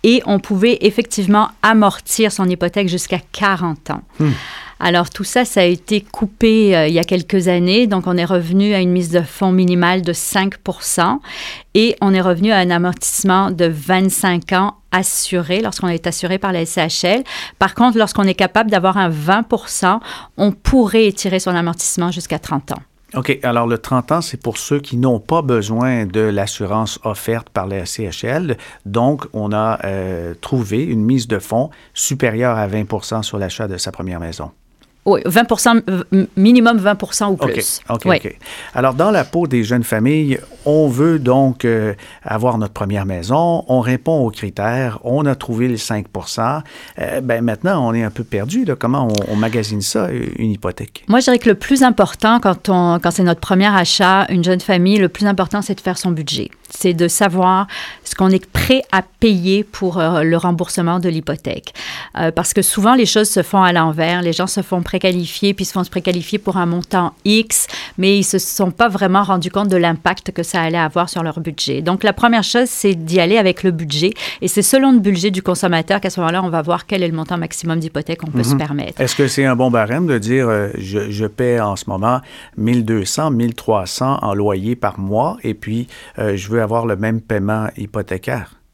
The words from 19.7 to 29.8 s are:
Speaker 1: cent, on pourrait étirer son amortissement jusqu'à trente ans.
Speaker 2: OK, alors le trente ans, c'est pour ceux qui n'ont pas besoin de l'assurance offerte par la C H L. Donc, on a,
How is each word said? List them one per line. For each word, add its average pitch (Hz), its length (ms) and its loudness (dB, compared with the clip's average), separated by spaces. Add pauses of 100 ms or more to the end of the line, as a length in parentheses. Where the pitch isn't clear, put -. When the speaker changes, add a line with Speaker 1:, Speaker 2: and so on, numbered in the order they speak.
Speaker 1:
cent, 196 300 0 (360)
on 202 160 2
pourrait 226 540 4
étirer 190 340 0
son 180 160 -2
amortissement 170 560 -2
jusqu'à 165 260 -6
trente 139 340 -6
ans. 139 100 -10 (320)
Speaker 2:
OK, 127 300 -2
alors 120 240 0
le 117 100 0
trente 127 320 -2
ans, 165 100 2
c'est - 160 -8
pour - 220 -6
ceux 147 220 -2
qui 139 160 -8
n'ont 120 240 0
pas 165 200 0
besoin 117 680 0
de 95 140 -2
l'assurance 104 840 -2
offerte 113 440 -6
par 95 180 -4
la 98 200 -6
C - 180 -8
H 92 220 -8
L. 143 320 -4 (260)
Donc, 120 480 0
on 104 200 -4
a, 107 320 0